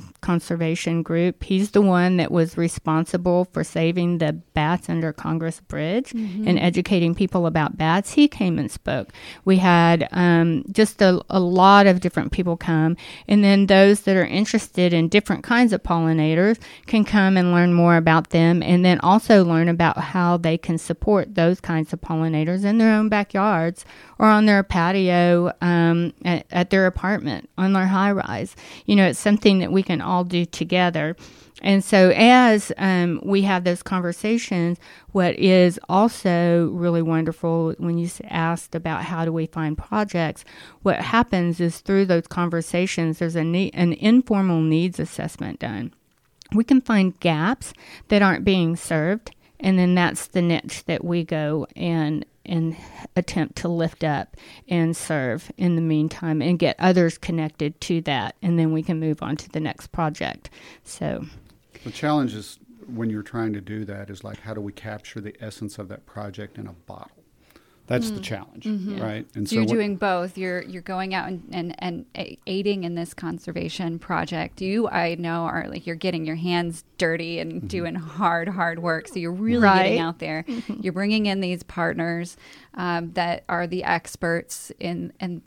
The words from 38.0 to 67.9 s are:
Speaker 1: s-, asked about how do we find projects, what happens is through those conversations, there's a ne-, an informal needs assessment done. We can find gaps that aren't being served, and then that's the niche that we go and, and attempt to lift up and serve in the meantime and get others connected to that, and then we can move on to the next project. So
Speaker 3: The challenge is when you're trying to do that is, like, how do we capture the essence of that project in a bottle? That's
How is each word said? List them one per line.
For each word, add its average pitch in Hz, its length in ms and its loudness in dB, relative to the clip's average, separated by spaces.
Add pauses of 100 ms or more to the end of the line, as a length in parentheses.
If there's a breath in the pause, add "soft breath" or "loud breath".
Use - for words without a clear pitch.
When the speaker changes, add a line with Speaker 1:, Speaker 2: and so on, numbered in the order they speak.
Speaker 1:
s-, - 240 -12
asked 165 460 -4
about 160 280 -6
how 165 220 -4
do 160 80 -2
we 160 140 -2
find 156 300 -4
projects, 196 680 -4 (380 loud breath)
what 190 140 0
happens 175 640 0
is 170 220 -2
through 196 240 2
those 175 220 0
conversations, 170 920 -4
there's 170 160 -4
a 160 80 -2
ne-, 175 300 -2
an 175 200 0
informal 202 680 2
needs 165 380 0
assessment - 600 -10
done. 110 340 -10 (600)
We 220 100 2
can 262 180 4
find 190 380 0
gaps 170 540 -2 (340 loud breath)
that 202 140 4
aren't 190 240 2
being 175 300 2
served, 165 560 -4 (280 soft breath)
and 190 180 0
then 180 180 4
that's - 320 -2
the - 140 -2
niche - 440 -4
that 165 180 -4
we 175 200 -2
go 156 520 -4
and, 156 500 -4 (180)
and 165 320 -4 (400 loud breath)
attempt 175 420 -4
to - 100 -8
lift 165 360 -4
up 151 320 -6 (320 loud breath)
and 165 300 0
serve 135 600 -6
in 175 180 0
the 165 60 0
meantime 156 600 -2
and 170 160 0
get 165 220 0
others 175 400 2
connected 156 600 -6
to 170 200 -2
that, 131 400 -4
and 170 160 0
then 160 160 2
we 160 80 -2
can 160 180 -4
move 156 220 -4
on 151 160 -6
to - 120 -16
the 165 100 -8
next - 320 -10
project. 87 580 -6 (340 loud breath)
So - 420 -10 (580)
Speaker 3:
The 120 80 -14
challenge 147 440 -4
is - 240 -16 (280)
when 113 220 -6
you're 107 140 -8
trying 110 300 -8
to 101 80 -10
do 104 240 -12
that 101 240 -14
is, 98 140 -18
like, 104 180 -16
how 110 120 -14
do 107 80 -12
we 101 100 -12
capture 107 500 -16
the 104 220 -16
essence 107 360 -14
of 98 100 -14
that - 160 -18
project 104 520 -16
in 104 100 -16
a 92 60 -20
bottle? 95 380 -20 (760 soft breath)
That's 123 240 -4